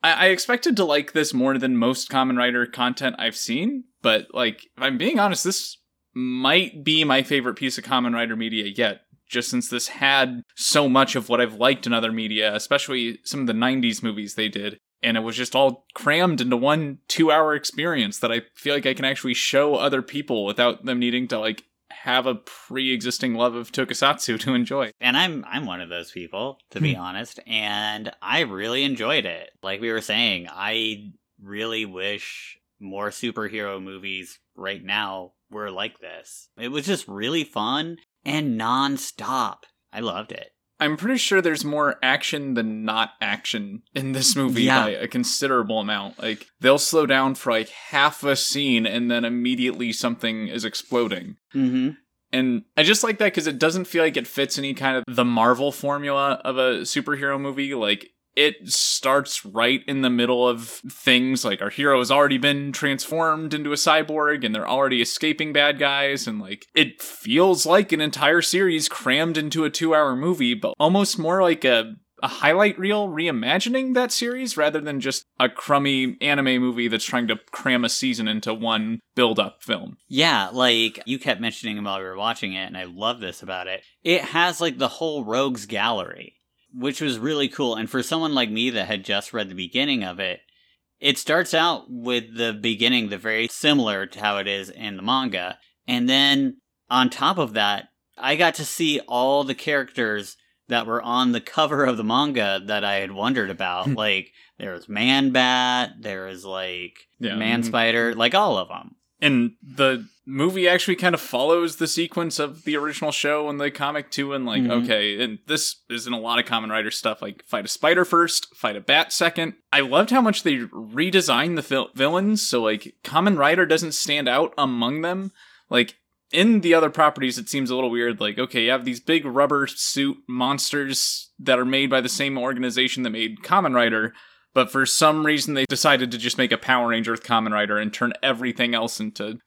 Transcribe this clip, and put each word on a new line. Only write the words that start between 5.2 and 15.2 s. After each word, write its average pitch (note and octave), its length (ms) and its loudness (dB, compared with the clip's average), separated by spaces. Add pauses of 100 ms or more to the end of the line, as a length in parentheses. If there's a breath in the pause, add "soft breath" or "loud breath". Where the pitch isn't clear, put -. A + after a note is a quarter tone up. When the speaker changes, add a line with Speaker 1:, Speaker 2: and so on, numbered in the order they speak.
Speaker 1:
this - 340 -6 (360)
might C3+ 720 0
be D#3 200 2
my C3+ 180 4
favorite B2+ 340 -2
piece C3 220 -6
of A2 60 -12
Kamen B2 300 0
Rider A#2 220 -2
media A2 300 -4
yet, G2+ 340 -2 (280)
just A#2+ 220 -4
since B2 180 -2
this B2 200 -4
had C3 540 2 (140)
so D3 320 2
much C3+ 280 4
of A2+ 140 -4
what A#2+ 100 2
I've A2 160 0
liked B2+ 300 2
in A#2 80 0
other A2+ 180 0
media, G#2+ 420 0
especially A#2+ 720 -2
some C#3+ 160 -6
of B2+ 60 -2
the A#2 80 0
nineties A#2+ 480 0
movies G#2 320 -6
they G#2+ 140 -4
did, G#2 300 -8 (260)
and A#2 120 0
it A2+ 40 0